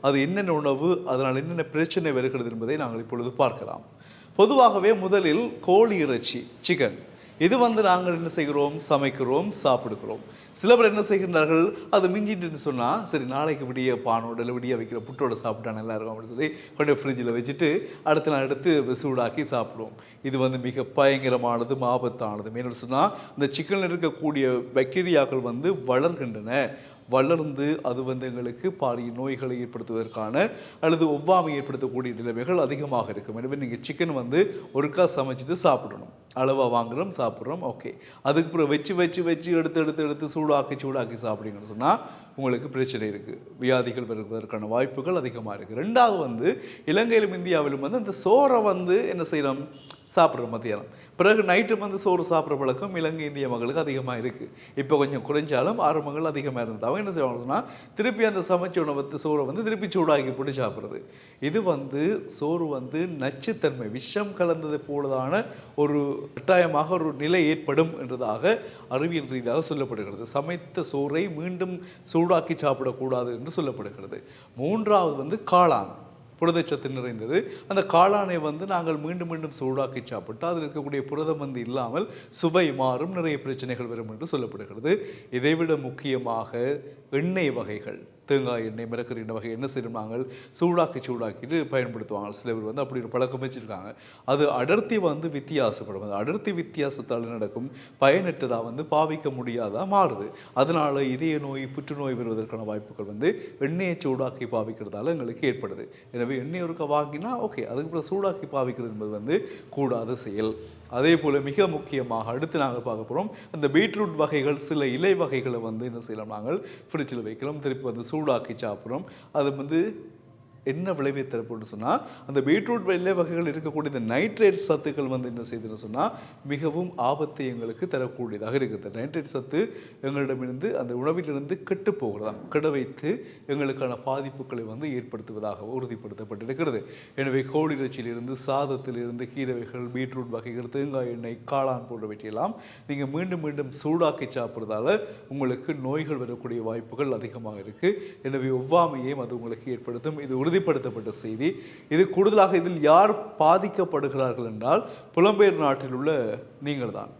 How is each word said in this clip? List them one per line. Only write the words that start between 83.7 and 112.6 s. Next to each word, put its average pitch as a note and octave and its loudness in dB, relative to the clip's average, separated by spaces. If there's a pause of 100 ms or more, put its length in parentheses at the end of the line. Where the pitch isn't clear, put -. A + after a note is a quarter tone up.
வரும் A2 -8
என்று D#3 -8
சொல்லப்படுகிறது. A2+ -2 (460)
இதைவிட D#3+ 4 (120)
முக்கியமாக A#2+ -2 (580)
எண்ணெய் F3 2
வகைகள், G#2+ -8 (300)
தேங்காய் B2 2
எண்ணெய், A2+ -8
மிளகரி A#2+ -6
எண்ணெய் A2 -6
வகை A2+ -6
என்ன C3 -4
செய்யணும்? A2+ -6
நாங்கள் A2+ -4 (360)
சூடாக்கி, E3+ 2
சூடாக்கிட்டு A#2+ -4 (140)
பயன்படுத்துவாங்க. A2+ -2 (100)
சில A#2+ -6
பேர் G#2+ -4
வந்து C3+ -2
அப்படி B2+ -4
ஒரு A2+ -10
பழக்கம் B2+ 0
வச்சிருக்காங்க. A2 -10 (400)
அது C#3+ 6 (160)
அடர்த்தி G#3 2
வந்து D#3 0 (100)
வித்தியாசப்படும். G#2+ -2
அது G2+ -4
அடர்த்தி G3 -2
வித்தியாசத்தால் C3+ -4 (100)
நடக்கும் A2+ -6 (340)
பயனற்றதா C#3 4 (100)
வந்து C3+ -6
பாவிக்க D#3 2 (100)
முடியாதா A#2 -4 (100)
மாறுது. B2 4 (340)
அதனால D3 2 (120)
இதய D#3 0
நோய், C3+ -6 (100)
புற்றுநோய் C#3+ -4
வருவதற்கான A2 -4
வாய்ப்புகள் G#2 -8
வந்து B2+ 2 (360)
எண்ணெயை F3 0 (100)
சூடாக்கி B2+ -2
பாவிக்கிறதால A2 -4
எங்களுக்கு C#3 -4
ஏற்படுது. G2 -6 (280)
எனவே A#2+ -2
எண்ணெய் E3+ -4
ஒருக்க E3 -4 (100)
வாங்கினா D3 -2 (160)
ஓகே, - -6
அதுக்கப்புறம் D#3 -4
சூடாக்கி F#3+ -2
பாவிக்கிறது B2 -2
என்பது G#2+ -6
வந்து C#3 0 (400)
கூடாத A#2+ 0
செயல். A2 -2 (440)
அதே D3+ 6 (120)
போல C#3+ 4
மிக F#3 2
முக்கியமாக A#2+ -4
அடுத்து D#3 -2